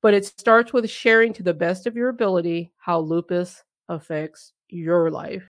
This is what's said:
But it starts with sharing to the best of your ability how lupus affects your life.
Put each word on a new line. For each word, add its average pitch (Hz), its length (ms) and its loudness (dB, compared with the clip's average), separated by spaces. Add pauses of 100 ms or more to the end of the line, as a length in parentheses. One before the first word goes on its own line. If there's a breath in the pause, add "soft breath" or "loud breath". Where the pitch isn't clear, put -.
But 208 120 4
it 196 120 0
starts 233 460 2
with 233 180 2
sharing 226 440 2
to - 80 -16
the 175 120 0
best 175 320 -4
of 233 100 -6
your 240 120 -2
ability 175 680 -2
how 170 240 -4
lupus 170 640 -4 (260)
affects 156 640 -10 (160)
your 165 420 0
life. 160 420 -10